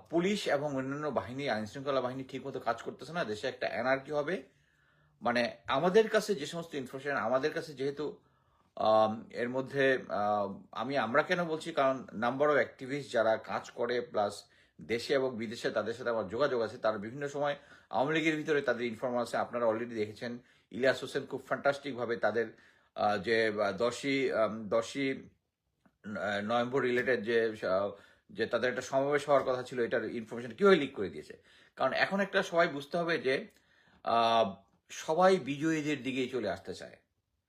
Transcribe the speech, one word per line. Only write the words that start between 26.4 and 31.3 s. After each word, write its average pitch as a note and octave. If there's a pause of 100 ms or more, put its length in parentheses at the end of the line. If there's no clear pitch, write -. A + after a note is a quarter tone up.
নভেম্বর A#2+
রিলেটেড B2
যে, A2+ (120)
আহ, G2 (400)
যে A2
তাদের A#2+
একটা B2
সমাবেশ C#3
হওয়ার C3
কথা B2+
ছিল, B2
এটার A2+
ইনফরমেশন A2+
কীভাবে F#3+
লিক C#3
করে F#2
দিয়েছে। D2+ (340)